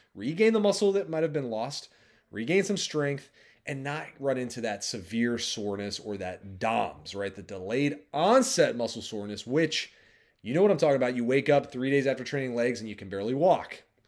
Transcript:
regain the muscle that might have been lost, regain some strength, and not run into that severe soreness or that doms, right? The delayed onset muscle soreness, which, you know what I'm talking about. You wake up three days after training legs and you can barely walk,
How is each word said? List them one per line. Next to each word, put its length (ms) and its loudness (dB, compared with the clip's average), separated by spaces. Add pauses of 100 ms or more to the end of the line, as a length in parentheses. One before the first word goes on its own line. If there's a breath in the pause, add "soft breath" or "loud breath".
(140 soft breath)
regain 380 2
the 80 2
muscle 320 4
that 160 0
might 140 -2
have 100 0
been 180 -2
lost, 380 -6 (420 soft breath)
regain 320 2
some 140 -2
strength, 540 -2 (360 soft breath)
and 160 -6
not 240 -6 (140)
run 160 0
into 240 -6
that 240 -4
severe 540 0
soreness 600 -4
or 200 -8
that 400 -10
doms, 560 -2
right? 200 -4
The 80 -14
delayed 560 -2 (140)
onset 640 4
muscle 260 -4
soreness, 440 -8
which, 460 0 (500 soft breath)
you 120 -4
know 80 4
what 80 6
I'm 60 4
talking 200 4
about. 200 0
You 80 0
wake 240 2
up 240 4
three 180 -2
days 160 4
after 160 0
training 320 -4
legs 260 0
and 80 -10
you 60 -8
can 140 -14
barely 260 -2
walk, 480 2 (260)